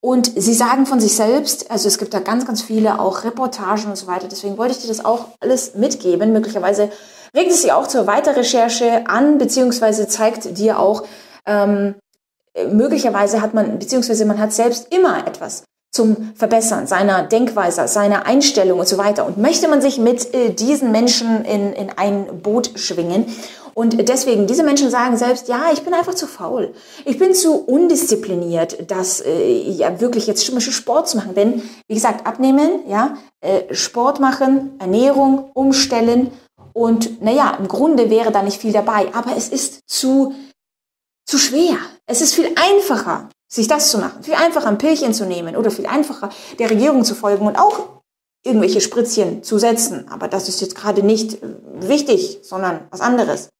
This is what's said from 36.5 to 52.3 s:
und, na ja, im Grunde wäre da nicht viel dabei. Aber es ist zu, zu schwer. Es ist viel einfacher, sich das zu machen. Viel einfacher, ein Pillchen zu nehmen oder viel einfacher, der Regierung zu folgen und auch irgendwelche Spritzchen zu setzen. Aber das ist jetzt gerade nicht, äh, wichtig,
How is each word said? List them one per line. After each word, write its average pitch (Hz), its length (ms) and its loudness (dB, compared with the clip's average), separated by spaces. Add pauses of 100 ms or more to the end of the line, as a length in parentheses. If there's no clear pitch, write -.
und, 226 480 0
na 220 80 2
ja, 262 280 2
im 196 80 -4
Grunde 247 440 2
wäre 226 200 4
da 202 120 2
nicht 202 180 -4
viel 220 120 -2
dabei. 208 420 2
Aber 233 220 -4
es 226 120 -6
ist - 380 -6
zu, 269 480 0 (920)
zu 285 120 -2
schwer. 311 380 2 (300)
Es 240 140 -2
ist 311 140 2
viel 330 220 2
einfacher, 330 760 0 (180)
sich 220 200 -2
das 302 220 2
zu 233 60 0
machen. 185 260 -6
Viel 311 120 -4
einfacher, 320 320 0
ein 208 100 0
Pillchen 285 380 2
zu 220 100 -4
nehmen 175 320 -6
oder 220 140 0
viel - 160 -6
einfacher, 277 420 -4 (300)
der 233 100 -2
Regierung 240 360 4
zu 220 100 -2
folgen 202 320 0
und 208 100 0
auch - 440 -2 (440)
irgendwelche 214 380 2
Spritzchen 220 600 -2
zu - 140 -2
setzen. 226 540 0
Aber 180 180 -10
das 190 200 -6
ist - 120 -6
jetzt 185 140 -8
gerade 202 280 -2
nicht, 220 400 0
äh, - 40 -14 (280)
wichtig, 262 680 0